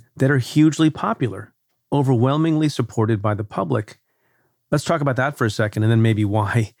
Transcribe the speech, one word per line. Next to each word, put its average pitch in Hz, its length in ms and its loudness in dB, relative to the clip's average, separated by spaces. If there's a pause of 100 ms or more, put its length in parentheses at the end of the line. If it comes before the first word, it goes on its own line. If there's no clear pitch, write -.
(140)
that 135 160 2
are 143 60 2
hugely 151 540 2
popular, 120 640 -6 (360)
overwhelmingly 143 760 2
supported 113 540 -2
by 107 100 0
the 107 120 -6
public. 139 540 -6 (720)
Let's 143 140 0
talk 165 160 0
about 139 160 -2
that 135 220 -2
for 120 80 -2
a 104 40 -2
second, 110 340 -2
and 110 60 2
then 113 120 4
maybe 107 200 2
why, 104 580 -2